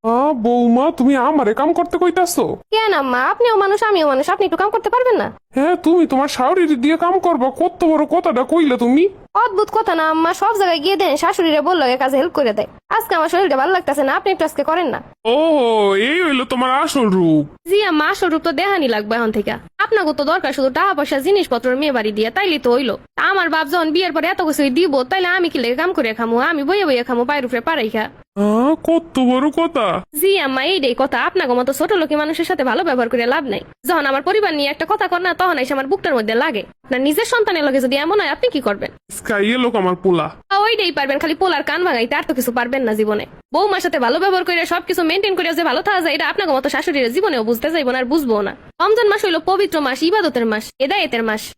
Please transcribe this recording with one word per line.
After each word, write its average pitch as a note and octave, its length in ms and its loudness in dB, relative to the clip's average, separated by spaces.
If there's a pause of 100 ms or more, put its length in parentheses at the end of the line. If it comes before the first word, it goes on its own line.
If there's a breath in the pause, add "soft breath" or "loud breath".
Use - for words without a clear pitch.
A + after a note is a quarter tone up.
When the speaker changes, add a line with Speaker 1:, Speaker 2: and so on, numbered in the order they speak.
(120)
Speaker 1:
আ, A#3 40 2 (280)
বৌমা, A#3+ 400 4 (140)
তুমি C4+ 160 4 (140)
আমারে C#4 320 2
কাম D4+ 180 2
করতে F4 240 -2
কইতাছো? F4 420 2 (280)
Speaker 2:
কেন A4 200 2 (100)
আম্মা, B3 180 -2 (120)
আপনিও A#4 320 2
মানুষ G4+ 240 0
আমিও F4 240 2
মানুষ, C4+ 220 0
আপনি G#4 140 0
একটু D#4+ 140 -2
কাম G#4 120 0
করতে A4+ 200 -2
পারবেন B4 280 4
না? G#3 60 -4 (280)
Speaker 1:
হ্যাঁ, D#4 180 2 (100)
তুমি E4+ 180 4 (100)
তোমার C#4 240 2
শাশুড়ি E4+ 280 2 (200)
দিয়ে D#4 200 4
কাম F4+ 100 2 (120)
করবা, C4+ 220 2 (120)
কত F4+ 200 -2 (100)
বড় D4+ 120 2 (120)
কথাটা D#4 280 2 (100)
কইলে D4+ 320 4
তুমি। C4+ 200 4 (400)
Speaker 2:
অদ্ভুত G#4+ 320 0
কথা A4 240 0
না D#4 120 0
আম্মা, D#4+ 180 2 (120)
সব G#4+ 180 2
জায়গায় E4+ 240 0
গিয়ে G4 160 2
দেন F4 120 2 (100)
শাশুড়িরে E4 460 2
বললো F4 160 2 (180)
কাজে C4 180 0
হেল্প E4 180 -2
করে A#3+ 200 0
দেয়। - 100 -4 (280)
আজকে A4 220 -2
আমার D#4 140 0
শরীরটা F4 300 2
ভালো E4+ 140 0
লাগতেছে D4 320 -2
না, C4+ 100 0
আপনি G4 160 -2
একটু F4+ 140 -2
আজকে C#4+ 220 -4
করেন E4 240 0
না। - 40 -8 (360)
Speaker 1:
ও, - 20 2 (720)
এই D#4+ 180 0
হইলো C4 260 0
তোমার B3+ 180 0 (140)
আসল A#3+ 220 0 (100)
রূপ। D#3+ 280 2 (260)
Speaker 2:
জি G4+ 80 4 (120)
আম্মা, D4+ 220 0
আসল F#4+ 200 -2
রূপ D#4+ 160 -2
তো E4+ 120 0
দেখানি F#4+ 340 0
লাগবে G#3+ 240 -4
এখন A3+ 180 0
থেকে। G#3+ 180 -4 (300)
আপনাকে F#4+ 340 0
তো D4 120 -2
দরকার E4 260 0
শুধু C4+ 220 2
টাকা F#4+ 200 2
পয়সা C#4 280 -2
জিনিসপত্র D4 420 0 (120)
মেয়ে D4 160 0
বাড়ি G#3+ 200 0
দিয়ে, A3 200 0
তাইলে F#4 280 0
তো B3 100 4
হইলো। B3 200 0 (240)
তা C4 40 0 (100)
আমার F4+ 220 0
বাপ D#4 180 0
যখন E4 220 2
বিয়ের F4 220 0
পরে D#4 160 0
এত F#4+ 160 -4
কিছু D4 140 0 (160)
দিব, E4+ 140 2 (180)
তাইলে F#4+ 180 0 (100)
আমি E4+ 140 0
কি D4+ 120 -4
লেগে A#3+ 160 -2
কাম F4+ 160 0
করে A#3+ 220 0
খামু? A3+ 180 0 (160)
আমি D4 160 -2
বইয়ে G4 200 2
বইয়ে B3 200 2
খামু A#3+ 200 0
পায়ের C#4+ 180 -2
উপরে A#3+ 220 -4
পাড়াই C4 260 -2
খা। G#3+ 100 -2 (340)
Speaker 1:
হ্যাঁ, A3 340 2 (160)
কত E4 260 0 (160)
বড় C4 160 2 (120)
কথা। E4 280 0 (340)
Speaker 2:
জি F#4+ 100 2 (160)
আম্মা, C4 160 -2 (100)
এইটাই C#4 300 0
কথা। C4+ 160 0 (100)
আপনাকে E4 300 0
মতো B3 200 0
ছোট E4+ 120 -2 (100)
লোকী D4+ 220 0
মানুষের D#4+ 280 -2
সাথে E4+ 200 -2
ভালো B3 180 0
ব্যবহার B3 240 0
করে A#3+ 120 0 (100)
লাভ D#4 180 -2
নাই। G3 100 -6 (260)
যখন D#4+ 220 2
আমার C4+ 180 0
পরিবার G4+ 300 0
নিয়ে C#4+ 160 0
একটা D#4+ 180 -6
কথা G4 200 -2
কর F4 140 -2
না, F4 140 0
তখন F4+ 220 2
এসে C4+ 140 -4
আমার C4+ 160 -4
বুকটার F4+ 260 -2
মধ্যে A3 240 -2
লাগে। B3 200 -2 (220)
আপনার B3+ 240 -4
নিজের G4+ 240 0
সন্তানের G4+ 360 0
লগে C4+ 160 2
যদি C4 200 0
এমন F#4 160 0
হয়, D4+ 140 -2
আপনি - 200 -2
কি C#4+ 120 0
করবেন? G#3 240 -4 (260)
Speaker 1:
স্কাইয়ে G#3+ 480 0
লোক A#3 160 0
আমার F3+ 240 0
পোলা। E3+ 220 2 (260)
Speaker 2:
আ, G4 120 2
ওইটাই G#4+ 340 0
পারবেন, C#4 240 -2
খালি D#4+ 200 -2
পোলার F4 260 0
কান D#4 180 -2
ভাঙাইতে, B3 320 -2
আর D4+ 100 -4
তো D#4+ 100 -4
কিছু B3 200 -4
পারবেন B3 300 -2
না G#3+ 120 0
জীবনে। G#3 240 -2 (300)
বৌমার F#4+ 300 0
সাথে E4 220 -2
ভালো C4 160 0
ব্যবহার F#4 260 0
করে, F4 140 0 (100)
সবকিছু F4 360 -2
মেনটেন F#4+ 300 0
করে E4+ 100 -2 (100)
যে E4+ 120 0
ভালো C4 160 -2
থাকা G4 180 0
যায়, D4+ 120 0
এটা D#4 160 -2
আপনাকে F4+ 240 -2
মতো C4+ 180 -2
শাশুড়ির C#4 400 0
জীবনেও E4 340 0
বুঝতে A#3 260 -2
চাইবো C#4 180 0
না, B3+ 100 -2
আর B3+ 100 -2
বুঝবো C4+ 240 0 (100)
না। G3 60 -6 (300)
রমজান G#4+ 300 2
মাস G#4 140 0
হইলো E4 140 0 (100)
পবিত্র F#4+ 260 0 (100)
মাস, B3+ 120 -2 (100)
ইবাদতের D#4 440 0
মাস, G#3+ 120 -4 (160)
হেদায়েতের C4+ 480 0
মাস G#3+ 140 -4 (160)